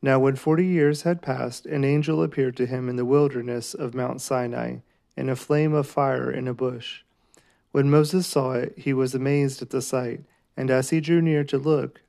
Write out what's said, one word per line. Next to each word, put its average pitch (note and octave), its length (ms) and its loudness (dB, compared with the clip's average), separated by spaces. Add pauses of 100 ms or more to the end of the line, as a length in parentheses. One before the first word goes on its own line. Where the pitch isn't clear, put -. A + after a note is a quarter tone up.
Now C3+ 180 4
when C3+ 160 4
forty D#3+ 300 2
years D3+ 380 2
had E3+ 180 0
passed, B2+ 460 -6
an D3 160 -2
angel D3+ 400 2
appeared C3+ 340 -2
to B2+ 80 0
him B2+ 240 -4
in B2 60 -4
the B2 100 -2
wilderness B2 680 0
of B2 180 -8
Mount B2+ 260 -4
Sinai, A#2+ 580 -4 (380)
in C3 140 -4
a C3 60 -2
flame D3+ 380 0
of D3 120 0
fire C3 460 -2
in B2+ 160 -6
a B2 80 -6
bush. B2 480 -8 (680)
When C#3+ 160 2
Moses D3+ 380 4
saw C3 280 0
it, B2 260 -2
he C#3 140 -2
was C3 200 0
amazed C3+ 480 0
at B2 80 -12
the C3 120 -2
sight, B2+ 420 -4 (340)
and C3 140 0
as C3 180 2
he D#3+ 100 2
drew E3 220 2
near D#3 220 4
to C#3 160 0
look, D3 500 0